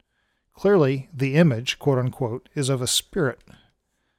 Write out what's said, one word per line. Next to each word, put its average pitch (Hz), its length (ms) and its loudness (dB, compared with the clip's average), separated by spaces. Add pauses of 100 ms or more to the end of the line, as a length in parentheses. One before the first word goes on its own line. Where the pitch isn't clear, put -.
(520)
Clearly, 143 600 2
the 135 220 -4
image, 131 440 2
quote 135 200 0
unquote, 123 560 -6
is 139 140 -4
of 131 140 -2
a 123 40 -4
spirit. - 540 -4 (800)